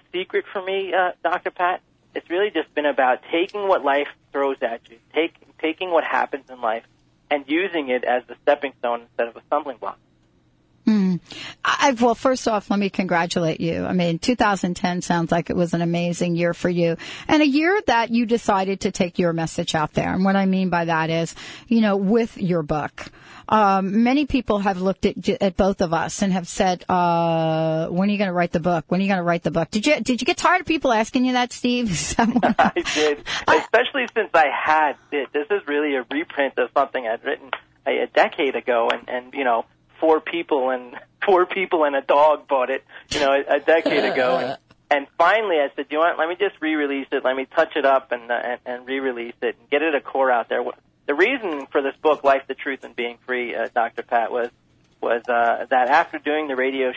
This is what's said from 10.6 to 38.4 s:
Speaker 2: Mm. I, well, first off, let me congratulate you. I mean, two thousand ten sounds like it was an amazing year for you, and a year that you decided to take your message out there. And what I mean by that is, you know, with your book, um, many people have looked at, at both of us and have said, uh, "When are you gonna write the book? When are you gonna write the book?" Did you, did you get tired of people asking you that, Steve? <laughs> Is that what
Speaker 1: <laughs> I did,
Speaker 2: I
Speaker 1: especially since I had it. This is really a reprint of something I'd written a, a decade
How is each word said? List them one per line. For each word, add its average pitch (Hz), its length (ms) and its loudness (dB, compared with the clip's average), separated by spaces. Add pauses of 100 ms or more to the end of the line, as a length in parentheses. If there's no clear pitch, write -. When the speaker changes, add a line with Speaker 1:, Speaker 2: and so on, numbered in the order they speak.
Speaker 2:
Mm. 190 320 2 (440)
I, - 360 2
well, 233 160 4
first 262 320 0
off, 214 240 -2
let 202 80 2
me 202 100 0
congratulate 175 720 0
you. 170 240 -2
I - 80 -4
mean, 170 240 0
two 254 180 0
thousand 202 380 0
ten 180 300 -4
sounds 170 280 0
like 170 200 0
it - 40 -2
was 175 200 0
an 170 60 0
amazing 170 540 -2
year 170 200 0
for - 140 -2
you, 170 280 0 (300)
and 302 160 4
a 311 40 4
year 320 380 2
that 233 240 2
you 233 160 2
decided 196 560 0
to 196 100 -2
take - 280 -2
your 175 140 2
message 165 420 -4
out 151 180 0
there. 170 180 -2
And 185 140 0
what 196 100 4
I 196 120 2
mean 190 220 0
by 170 160 0
that 160 260 0
is, 165 240 -2 (320)
you 233 140 4
know, 202 140 2
with 208 420 0
your 170 260 0
book, 147 420 -6 (440)
um, 196 540 4
many 269 220 2
people 226 340 0
have 190 220 0
looked 190 240 -2
at, 196 240 0
at 190 280 0
both 196 240 2
of 165 120 0
us 160 300 -2
and 190 100 0
have 180 140 -4
said, 185 420 0
uh, 165 1000 0
"When 190 200 0
are - 20 0
you 202 60 -2
gonna 196 160 -2
write 175 200 0
the 175 60 0
book? 165 280 -2
When 180 120 0
are 196 40 0
you 196 60 0
gonna 190 120 0
write 170 220 0
the 160 80 0
book?" 160 180 -2
Did 214 160 -2
you, 302 140 2
did 233 220 -2
you 254 40 -4
get 359 120 0
tired 349 240 2
of - 40 -6
people 294 260 0
asking 226 340 2
you 254 80 0
that, 247 200 0
Steve? 247 380 0
<laughs> 151 80 -2
Is - 160 -4
that 226 140 4
what - 260 2
Speaker 1:
<laughs> - 20 -4
I 170 240 2 (140)
did, - 280 0 (240)
Speaker 2:
I - 100 6
Speaker 1:
especially 247 580 0
since 214 180 -2
I 156 140 6
had 147 480 2 (160)
it. 143 220 -4
This 147 180 -2
is 202 160 -2
really 147 280 0
a 123 140 -4
reprint 139 480 -4
of 123 160 -2
something 135 320 0
I'd 117 180 -4
written 135 280 -6 (340)
a, 127 180 0
a 120 40 -4
decade 147 480 0